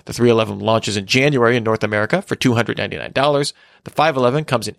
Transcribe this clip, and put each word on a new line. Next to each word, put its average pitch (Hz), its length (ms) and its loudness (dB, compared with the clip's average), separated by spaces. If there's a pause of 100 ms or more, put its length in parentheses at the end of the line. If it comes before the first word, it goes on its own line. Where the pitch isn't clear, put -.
The - 60 -10
three 120 180 2
eleven 110 280 2
launches 107 380 0
in 101 100 -4
January 127 500 2
in 117 60 -2
North 110 220 -2
America 107 380 -2
for - 120 -8
two 123 200 2
hundred 113 240 -2
ninety-nine 73 340 -8
dollars. 143 420 0 (300)
The - 60 -16
five 151 260 0
eleven 131 280 2
comes 117 220 -2
in 104 120 -10